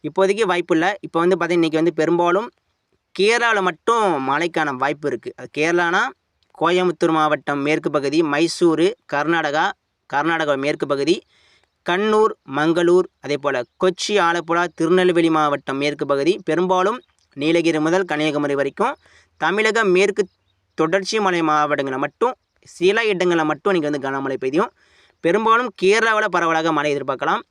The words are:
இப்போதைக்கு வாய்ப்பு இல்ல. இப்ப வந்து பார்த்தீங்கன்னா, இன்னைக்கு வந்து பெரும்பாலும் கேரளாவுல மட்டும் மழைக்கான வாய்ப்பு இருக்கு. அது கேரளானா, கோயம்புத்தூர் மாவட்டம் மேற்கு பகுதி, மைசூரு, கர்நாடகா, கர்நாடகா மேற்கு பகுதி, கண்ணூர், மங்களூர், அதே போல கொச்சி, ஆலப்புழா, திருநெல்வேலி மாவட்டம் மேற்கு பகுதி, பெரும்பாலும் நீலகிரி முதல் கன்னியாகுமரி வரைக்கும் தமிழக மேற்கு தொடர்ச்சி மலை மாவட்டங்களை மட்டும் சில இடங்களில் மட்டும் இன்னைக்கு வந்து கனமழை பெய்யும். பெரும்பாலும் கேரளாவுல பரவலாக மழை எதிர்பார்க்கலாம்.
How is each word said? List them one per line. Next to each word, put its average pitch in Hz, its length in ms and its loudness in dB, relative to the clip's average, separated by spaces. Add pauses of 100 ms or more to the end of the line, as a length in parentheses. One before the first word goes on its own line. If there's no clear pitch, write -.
இப்போதைக்கு 190 420 0
வாய்ப்பு 175 280 0
இல்ல. 165 120 2 (140)
இப்ப - 180 -10
வந்து 180 180 2
பார்த்தீங்கன்னா, 170 240 0
இன்னைக்கு 160 200 2
வந்து 165 140 0
பெரும்பாலும் 175 540 0 (640)
கேரளாவுல 220 480 2
மட்டும் 214 420 0 (180)
மழைக்கான 151 540 -2
வாய்ப்பு 147 320 -4
இருக்கு. 127 260 -8
அது 127 200 -18
கேரளானா, 170 480 0 (520)
கோயம்புத்தூர் 175 600 0
மாவட்டம் 147 480 0
மேற்கு 156 280 -2
பகுதி, 143 320 -2
மைசூரு, 160 640 2 (200)
கர்நாடகா, 156 580 -2 (440)
கர்நாடகா 151 460 0
மேற்கு 151 300 -4
பகுதி, 143 300 0 (680)
கண்ணூர், 214 460 2 (220)
மங்களூர், 170 520 2 (140)
அதே 143 160 -4
போல 139 260 -2 (160)
கொச்சி, 185 400 -2
ஆலப்புழா, 170 460 0 (100)
திருநெல்வேலி 170 560 2
மாவட்டம் 143 480 -2
மேற்கு 143 280 -4
பகுதி, 143 280 0 (100)
பெரும்பாலும் 185 540 0 (380)
நீலகிரி 160 420 0
முதல் 170 260 0
கன்னியாகுமரி 147 500 -2
வரைக்கும் 160 400 -2 (460)
தமிழக 214 440 0
மேற்கு 196 380 2 (560)
தொடர்ச்சி 185 420 0
மலை 180 220 0
மாவட்டங்களை 147 560 0
மட்டும் 180 360 -2 (320)
சில 202 380 0
இடங்களில் 175 460 2
மட்டும் 151 200 -2
இன்னைக்கு 151 200 0
வந்து 139 140 -4
கனமழை 135 320 -4
பெய்யும். 139 340 -2 (540)
பெரும்பாலும் 220 540 2
கேரளாவுல 214 500 2
பரவலாக 165 440 0
மழை 147 200 0
எதிர்பார்க்கலாம். 143 580 -2